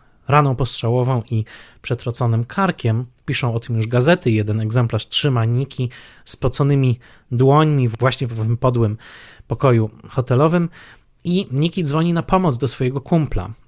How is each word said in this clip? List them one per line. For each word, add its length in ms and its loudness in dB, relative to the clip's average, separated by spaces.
raną 280 2
postrzałową 760 -2
i 140 -2
przetroconym 640 -2
karkiem. 640 -2
Piszą 280 -2
o 60 -2
tym 160 -4
już 100 0
gazety. 440 2
Jeden 300 0
egzemplarz 480 0
trzyma 360 0
Niki 460 -2
spoconymi 760 0
dłońmi 560 4
właśnie 380 -2
w 140 -6
owym 160 0
podłym 400 0
pokoju 440 2
hotelowym. 600 0
I 260 -2
Niki 340 -2
dzwoni 280 0
na 100 -2
pomoc 360 0
do 100 -2
swojego 320 -4
kumpla, 500 -2